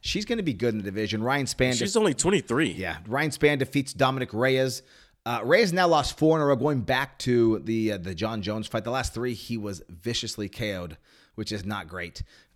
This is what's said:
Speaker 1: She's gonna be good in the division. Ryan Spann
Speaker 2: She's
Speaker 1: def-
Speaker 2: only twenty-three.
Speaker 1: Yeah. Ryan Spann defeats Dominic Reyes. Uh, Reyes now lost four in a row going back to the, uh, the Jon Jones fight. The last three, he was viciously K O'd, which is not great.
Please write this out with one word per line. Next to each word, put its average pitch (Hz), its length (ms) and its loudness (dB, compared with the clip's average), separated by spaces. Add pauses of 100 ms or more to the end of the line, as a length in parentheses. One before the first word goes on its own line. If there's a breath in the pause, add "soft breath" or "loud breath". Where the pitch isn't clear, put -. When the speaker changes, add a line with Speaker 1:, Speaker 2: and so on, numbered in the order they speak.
Speaker 1:
She's 208 240 -4
gonna 226 180 -2
be 147 100 -2
good 117 200 0
in 110 40 -4
the 101 60 -4
division. 104 400 -4
Ryan 135 240 0
Spann 127 260 2
Speaker 2:
She's 190 200 0
Speaker 1:
def- 233 60 2
Speaker 2:
only 190 140 4
twenty-three. 143 580 0
Speaker 1:
Yeah. 82 260 -6 (100)
Ryan 139 240 -2
Spann 147 280 4
defeats 131 340 -2
Dominic 131 400 0
Reyes. 131 480 2 (440 soft breath)
Uh, 117 180 -4
Reyes 175 300 4
now 180 140 4
lost 151 300 4
four 156 200 6
in 156 40 0
a 147 40 2
row 139 100 4
going 131 280 2
back 135 360 -2
to 117 400 4
the, 110 320 0
uh, 101 60 -2
the 90 180 -6
Jon 110 260 -4
Jones 104 240 -4
fight. 110 200 -6
The 117 60 -4
last 131 220 -2
three, 120 200 -4
he 117 240 -8
was 104 320 -8
viciously 107 580 -6
K 107 260 -6
O'd, 87 220 -8 (400 soft breath)
which 107 160 -8
is 101 140 -6
not 98 240 -8
great. 87 340 -10 (320 soft breath)